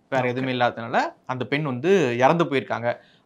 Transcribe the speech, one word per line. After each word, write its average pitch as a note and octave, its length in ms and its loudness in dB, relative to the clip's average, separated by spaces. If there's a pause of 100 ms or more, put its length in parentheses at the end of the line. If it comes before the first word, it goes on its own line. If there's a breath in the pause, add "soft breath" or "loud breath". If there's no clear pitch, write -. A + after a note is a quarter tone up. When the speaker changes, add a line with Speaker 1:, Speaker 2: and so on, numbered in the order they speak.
Speaker 1:
வேற B2+ 180 0
Speaker 2:
ஓகே. - 0 -
Speaker 1:
எதுவுமே B2+ 260 -2
இல்லாததுனால A#2+ 460 0 (260)
அந்த B2+ 200 -6
பெண் C#3+ 180 -2
வந்து C3+ 540 0
இறந்து D#3 260 6
போயிருக்காங்க A#2+ 500 -2 (320 soft breath)